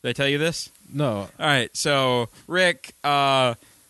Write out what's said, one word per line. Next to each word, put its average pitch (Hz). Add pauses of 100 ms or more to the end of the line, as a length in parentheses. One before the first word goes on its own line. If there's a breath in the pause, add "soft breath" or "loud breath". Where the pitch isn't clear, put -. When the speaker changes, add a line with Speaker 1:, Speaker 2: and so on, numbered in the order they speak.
Speaker 1:
Did 123
I 120
tell 139
you 143
this? 160 (220)
Speaker 2:
No. 120 (100)
Speaker 1:
All -
right. 143
So 127 (180)
Rick, 175
uh, 135 (340 soft breath)